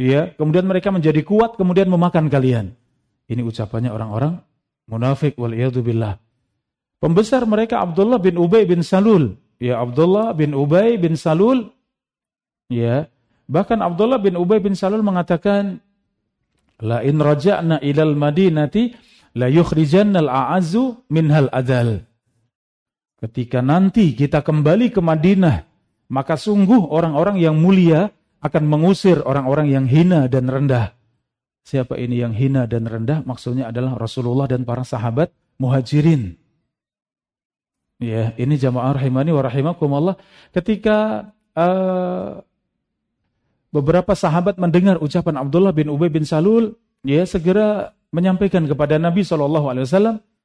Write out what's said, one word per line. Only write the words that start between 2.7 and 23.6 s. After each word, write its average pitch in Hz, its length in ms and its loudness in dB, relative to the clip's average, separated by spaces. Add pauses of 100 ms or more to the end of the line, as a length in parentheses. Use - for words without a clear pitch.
Ini 117 160 -4
ucapannya 113 500 -6
orang-orang 113 460 -4 (480)
munafik, 127 480 -2
waliyadzubillah. 117 840 -4 (800)
Pembesar 214 460 0
mereka 220 400 0
Abdullah 196 340 0
bin 175 220 0
Ubay 196 240 4
bin 175 180 0
Salul. 185 540 2 (260)
Ya, 123 160 -2
Abdullah 175 560 0
bin 151 160 0
Ubay 170 480 2
bin 165 160 0
Salul. 196 560 0 (960)
Ya, 120 400 -2 (400)
bahkan 202 400 -2
Abdullah 214 320 0
bin 196 160 0
Ubay 175 240 0
bin 196 160 -2
Salul 208 320 -2
mengatakan, 190 720 -2 (1040)
"La 113 240 -2
in 151 160 2
raja'na 151 560 2
ilal 147 400 0
madinati 160 720 0 (480)
la 123 80 0
yukhrijannal 160 800 2
a'azzu 170 800 -2
minhal 151 480 2
adal." 123 480 0 (1200)
"Ketika 120 400 -4